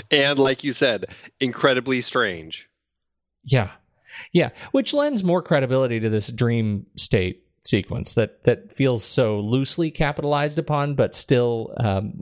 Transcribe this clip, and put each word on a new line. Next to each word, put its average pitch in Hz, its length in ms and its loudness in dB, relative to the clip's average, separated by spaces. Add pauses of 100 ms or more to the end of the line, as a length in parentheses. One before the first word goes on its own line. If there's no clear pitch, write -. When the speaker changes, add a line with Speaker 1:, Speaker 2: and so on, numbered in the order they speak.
(100)
Speaker 1:
And 143 280 4
like 135 260 2
you 139 80 -2
said, 113 320 0 (340)
incredibly 127 640 0
strange. 90 680 -4 (760)
Speaker 2:
Yeah. 123 280 0 (600)
Yeah, 151 180 2 (220)
which 269 220 0
lends 285 280 0
more 175 200 2
credibility 131 580 0
to 110 80 0
this 107 240 -2
dream 110 540 0 (100)
state - 480 0 (220)
sequence - 480 -2
that, - 300 -2
that - 300 2
feels 131 300 0
so 107 360 0
loosely 135 500 -2
capitalized 147 680 -2
upon, 147 360 -2
but 131 200 2
still, 120 640 0
um, 101 420 0